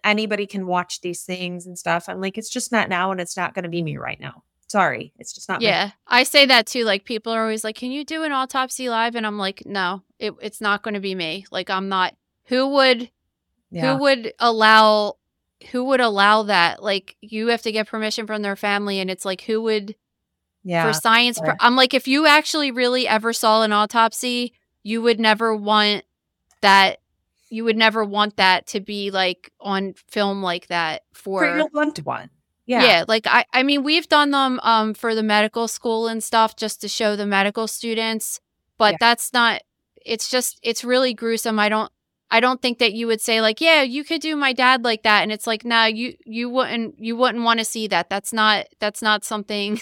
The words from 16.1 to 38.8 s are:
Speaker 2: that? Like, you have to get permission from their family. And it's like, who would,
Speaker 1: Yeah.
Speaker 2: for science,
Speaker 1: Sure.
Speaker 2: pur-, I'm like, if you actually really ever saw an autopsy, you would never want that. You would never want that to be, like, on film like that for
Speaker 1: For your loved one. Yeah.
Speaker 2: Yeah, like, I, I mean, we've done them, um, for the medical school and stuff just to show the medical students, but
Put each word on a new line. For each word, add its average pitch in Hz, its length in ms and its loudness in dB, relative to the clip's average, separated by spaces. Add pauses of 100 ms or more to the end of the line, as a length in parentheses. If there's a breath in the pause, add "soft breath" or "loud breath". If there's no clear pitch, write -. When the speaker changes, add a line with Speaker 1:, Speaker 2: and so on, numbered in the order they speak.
Speaker 2:
that? 185 400 0
Like, 196 380 -4
you 220 260 -6
have 233 160 0
to 226 80 -4
get 214 160 -2
permission 214 400 -6
from 214 160 -6
their 202 140 -4
family. 202 420 -2
And 185 100 -4
it's 185 160 -8
like, 190 160 -6
who 220 220 -2
would, 214 320 -4 (720)
Speaker 1:
Yeah. 170 260 0
Speaker 2:
for - 80 -2
science, 233 380 4
Speaker 1:
Sure. - 100 -6
Speaker 2:
pur-, 247 140 0
I'm 240 160 4
like, 254 160 4
if 254 140 0
you 285 180 2
actually 302 460 4
really 247 360 0
ever 220 260 0
saw 220 300 2
an 214 80 0
autopsy, 226 800 0 (300)
you 226 180 -4
would 233 200 2
never 220 340 2
want 208 480 2 (580)
that. 196 380 6 (500)
You 226 160 -8
would 220 120 2
never 220 260 2
want 208 340 -2
that 185 300 4
to 214 140 -6
be, 202 300 -6
like, 185 480 -2
on 196 340 -4 (140)
film 202 340 -2
like 175 260 -6
that 165 360 -4 (100)
for 196 320 -4
Speaker 1:
For 285 120 0
your 311 160 0
loved 302 300 -4
one. 123 260 -8 (360)
Yeah. 247 180 0
Speaker 2:
Yeah, 190 240 4
like, 220 200 0
I, 233 260 2
I 262 100 2
mean, 285 200 0
we've 320 240 0
done 294 240 4
them, 269 320 0
um, 220 300 2
for 226 220 -4
the 220 80 -2
medical 214 440 0
school 226 400 -4
and 226 160 -6
stuff 220 320 0
just - 260 -8
to 208 60 -10
show 208 300 0
the 202 80 -4
medical 208 420 0
students, 226 720 -4 (380)
but 208 160 4